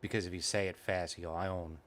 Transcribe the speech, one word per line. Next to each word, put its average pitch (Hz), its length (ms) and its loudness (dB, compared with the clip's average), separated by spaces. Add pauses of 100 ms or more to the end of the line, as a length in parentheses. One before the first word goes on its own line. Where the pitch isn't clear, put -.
Because 101 240 2
if 90 80 -4
you 90 80 -4
say 101 260 2
it 90 100 -2
fast, 90 400 0
you 87 80 -8
go, 82 80 -2
I 87 120 0
don't. 87 420 -2